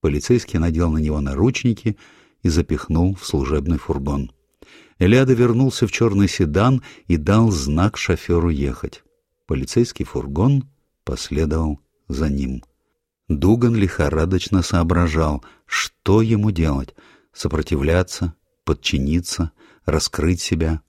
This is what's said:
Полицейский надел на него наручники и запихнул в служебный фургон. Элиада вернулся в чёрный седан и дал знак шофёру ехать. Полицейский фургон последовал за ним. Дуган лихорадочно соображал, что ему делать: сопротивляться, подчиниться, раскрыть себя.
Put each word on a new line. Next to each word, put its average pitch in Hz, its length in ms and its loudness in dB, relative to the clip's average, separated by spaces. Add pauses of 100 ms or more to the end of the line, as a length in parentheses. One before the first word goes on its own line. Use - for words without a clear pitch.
Полицейский 85 580 0
надел 82 320 0
на 78 80 0
него 76 220 -2
наручники 101 760 0 (460)
и 90 60 2
запихнул 85 640 0
в - 100 -18
служебный 71 540 -2
фургон. 69 540 -4 (680)
Элиада 127 360 4
вернулся 120 520 2
в 104 60 -4
чёрный 101 360 2
седан 98 540 2 (240)
и 87 100 2
дал 104 340 4
знак 80 460 0
шофёру 85 540 0
ехать. 69 520 -4 (440)
Полицейский 80 580 -2
фургон 95 640 0 (360)
последовал 78 760 -4 (280)
за 73 200 -2
ним. 65 340 -4 (640)
Дуган 110 480 2
лихорадочно 87 880 0
соображал, 82 800 0 (200)
что - 580 0
ему 110 280 2
делать: 78 460 -2 (360)
сопротивляться, 80 1040 -2 (300)
подчиниться, 78 880 -2 (320)
раскрыть 82 560 -2
себя. 80 480 -2